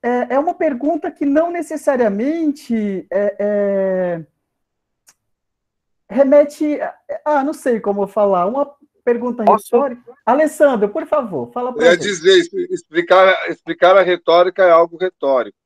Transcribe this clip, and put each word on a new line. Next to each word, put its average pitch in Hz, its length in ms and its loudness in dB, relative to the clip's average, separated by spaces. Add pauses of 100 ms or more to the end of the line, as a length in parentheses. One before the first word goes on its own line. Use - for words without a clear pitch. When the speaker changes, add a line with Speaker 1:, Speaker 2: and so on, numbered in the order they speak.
Speaker 1:
é, 247 340 -2
é 277 40 2
uma 339 140 -2
pergunta 311 580 -4
que - 140 -8
não 311 260 0
necessariamente 269 1600 -4
é, 202 260 -2
é, 190 840 -2 (1900)
remete 294 720 2
a, - 140 -8 (300)
ah, 294 180 0
não 302 100 -4
sei 247 260 -2
como 202 280 -2
falar, 190 380 0
uma 277 260 -4 (320)
pergunta 240 400 -4
Speaker 2:
Posso? 214 320 0
Speaker 1:
retórica. 254 380 -2 (120)
Alessandro, 277 640 2
por 320 160 -6
favor, 240 460 -6
fala 247 220 -8
pra 226 100 -4
Speaker 3:
Eu 508 80 6
ia - 20 6
Speaker 1:
gente. - 100 -2
Speaker 3:
dizer, 370 360 2
expli-, 175 320 -6
explicar, 180 760 2
explicar 170 480 2
a 190 40 6
retórica 180 600 2
é 175 80 6
algo 170 260 4
retórico. 135 680 -4